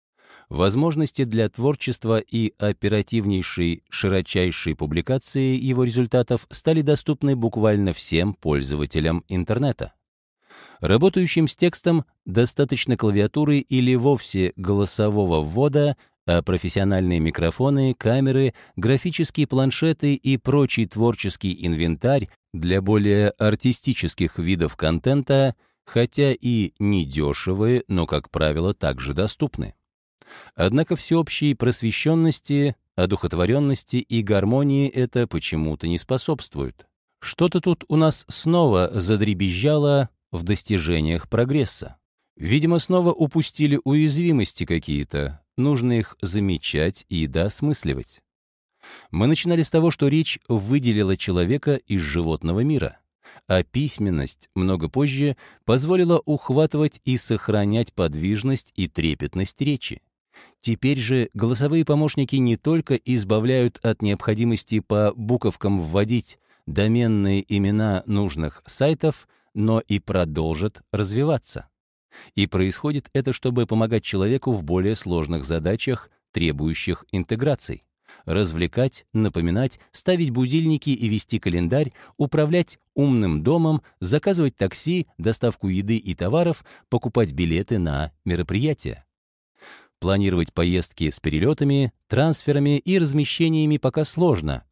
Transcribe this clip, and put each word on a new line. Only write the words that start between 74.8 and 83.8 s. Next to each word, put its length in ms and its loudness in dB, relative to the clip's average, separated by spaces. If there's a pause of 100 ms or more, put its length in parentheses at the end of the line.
сложных 500 -4
задачах, 640 -4 (220)
требующих 800 -2
интеграций. 720 -4 (420)
Развлекать, 840 -2
напоминать, 680 -2 (120)
ставить 380 0
будильники 640 0
и 160 -2
вести 320 -2
календарь, 540 0 (240)
управлять 600 0 (160)
умным 500 2
домом, 380 2 (180)